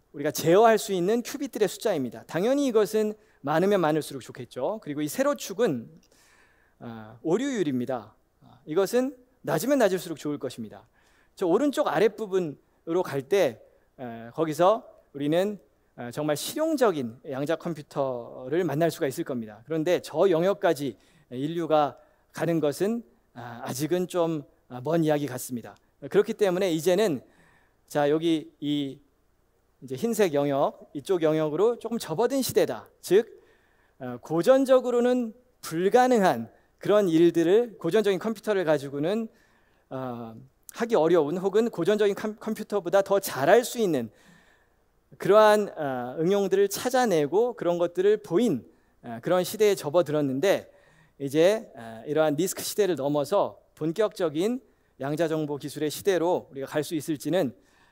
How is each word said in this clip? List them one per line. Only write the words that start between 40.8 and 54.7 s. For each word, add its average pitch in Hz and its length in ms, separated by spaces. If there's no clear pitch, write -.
어려운 160 440
혹은 196 320
고전적인 208 440
컴-, 214 240
컴퓨터보다 196 640
더 196 180
잘할 220 440
수 - 140
있는 151 320
그러한, 214 580
어, 131 420
응용들을 196 500
찾아내고 226 840
그런 170 240
것들을 185 400
보인, 180 460
어, 117 200
그런 180 220
시대에 208 300
접어들었는데 147 960
이제, 165 560
어, 113 320
이러한 151 300
니스크 180 260
시대를 185 340
넘어서 143 640
본격적인 185 840